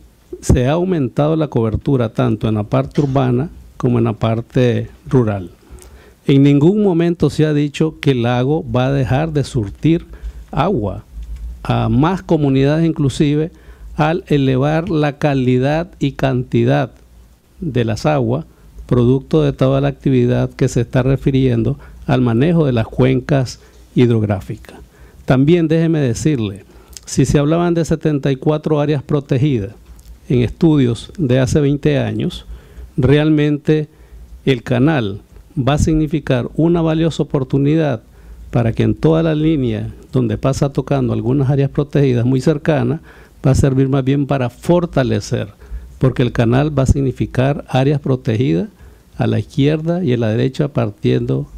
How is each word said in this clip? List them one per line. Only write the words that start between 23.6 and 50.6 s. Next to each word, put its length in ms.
hidrográficas. 800
También 460
déjeme 320
decirle, 640
si 180
se 160
hablaban 340
de 120
setenta 440
y 60
cuatro 460
áreas 200
protegidas 720
en 140
estudios 760
de 220
hace 220
veinte 360
años, 480
realmente 920
el 200
canal 580
va 180
a 20
significar 800
una 260
valiosa 420
oportunidad 800
para 220
que 100
en 120
toda 280
la 100
línea 600
donde 260
pasa 360
tocando 400
algunas 360
áreas 200
protegidas 560
muy 160
cercanas, 580
va 40
a 40
servir 320
más 160
bien 220
para 240
fortalecer, 1000
porque 220
el 120
canal 440
va 60
a 40
significar 800
áreas 320
protegidas 640
a 80
la 140
izquierda 640
y 80
a 60
la 140
derecha 360